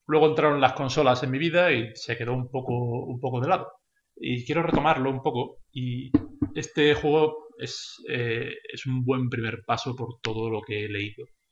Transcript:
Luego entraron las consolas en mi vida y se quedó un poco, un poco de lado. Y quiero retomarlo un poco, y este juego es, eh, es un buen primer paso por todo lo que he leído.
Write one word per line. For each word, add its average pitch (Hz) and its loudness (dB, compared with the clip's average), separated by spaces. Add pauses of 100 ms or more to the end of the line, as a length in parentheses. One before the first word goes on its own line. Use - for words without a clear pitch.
Luego 156 6
entraron 147 4
las 127 4
consolas 131 2
en 131 -2
mi 131 -2
vida 170 4
y 113 0
se - -6
quedó 120 -4
un 127 -2
poco, 127 -4 (320)
un 123 -8
poco 123 -2
de 135 0
lado. 180 2 (480)
Y 123 -6
quiero 156 0
retomarlo 143 2
un 131 -4
poco, 131 -4
y 127 -6 (420)
este 147 2
juego 156 2 (100)
es, - -10 (120)
eh, 120 -4 (180)
es - -10
un 127 -2
buen 127 0
primer 113 -4
paso 120 -2
por 117 -10
todo 110 -2
lo 107 -2
que 104 -4
he 104 -8
leído. 104 -6 (260)